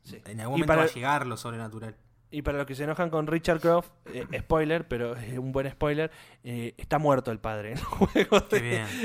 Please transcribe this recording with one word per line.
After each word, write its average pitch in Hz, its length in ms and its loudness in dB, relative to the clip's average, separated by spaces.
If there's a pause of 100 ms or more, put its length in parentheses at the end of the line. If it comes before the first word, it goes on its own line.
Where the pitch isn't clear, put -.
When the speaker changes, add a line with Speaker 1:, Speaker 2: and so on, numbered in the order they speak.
Speaker 1:
Sí. - 220 -16
Speaker 2:
en 110 160 -12
algún 127 180 -2
Speaker 1:
Y - 40 4
Speaker 2:
momento 151 40 2
Speaker 1:
para 160 140 6
Speaker 2:
va 160 60 4
a 156 60 -2
llegar 135 320 0
lo 113 120 -6
sobrenatural. 113 580 -10 (360)
Speaker 1:
Y 147 120 -8
para 143 160 -2
los 139 80 -4
que 135 80 -10
se 139 80 -6
enojan 156 260 -2
con 156 160 0
Richard 165 340 0
Croft, 170 300 4 (240)
eh, - 140 -8 (140)
spoiler, 160 460 2
pero 120 280 -4
es 120 240 -8
un 131 120 -6
buen 135 200 -2
spoiler, 151 400 0 (320)
eh, 120 340 -8
está - 220 0
muerto 135 320 4
el 110 80 -4
padre 107 320 -6
en 131 80 -6
los - 80 -6
<laughs> - 0 -
juegos - 560 4
Speaker 2:
Qué - 140 0
Speaker 1:
de-, - 40 4
Speaker 2:
bien. 117 240 -2 (200)